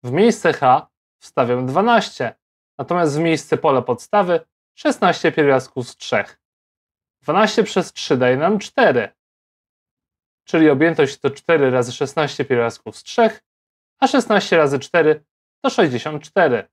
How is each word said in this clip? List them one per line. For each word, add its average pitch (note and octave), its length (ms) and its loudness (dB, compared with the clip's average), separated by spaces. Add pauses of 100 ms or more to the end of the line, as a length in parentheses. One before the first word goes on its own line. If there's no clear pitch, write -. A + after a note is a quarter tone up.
W B2 100 -8
miejsce G3 400 2
H C3+ 360 2 (340)
wstawiam B2 440 -2
dwanaście, F3+ 680 -2 (440)
natomiast D3+ 380 -2
w D#3 40 -2
miejsce D#3+ 360 -2
pola C3+ 260 0
podstawy F3 580 -2 (340)
szesnaście F3 580 0
pierwiastków C3+ 560 -2
z - 80 -20
trzech. - 440 -6 (800)
Dwanaście G#3 420 0
przez - 280 -4
trzy - 240 -4
daje B2+ 200 0
nam F3+ 220 -2
cztery. D3 500 0 (1400)
Czyli D#3+ 260 4
objętość D3 480 0
to C3+ 120 -2
cztery C#3+ 400 0
razy B2 220 -2
szesnaście C#3+ 520 -4
pierwiastków A#2 520 -4
z - 60 -20
trzech, - 420 -2 (560)
a C4+ 60 0
szesnaście G#3+ 500 0
razy C#3+ 220 2
cztery D3+ 460 0 (400)
to C4 60 0
sześćdziesiąt D3+ 520 -2
cztery. C3 500 -2